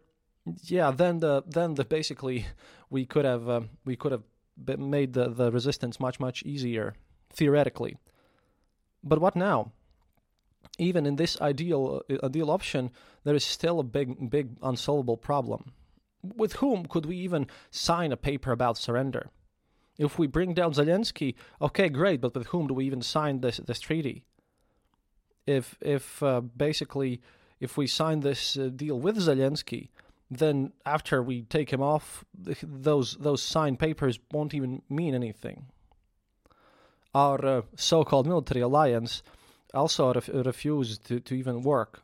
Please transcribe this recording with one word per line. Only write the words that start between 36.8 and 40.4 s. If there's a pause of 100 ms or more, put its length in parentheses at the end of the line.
Our,
uh, (140)
so-called
military
alliance (500)
also
ref-,
refused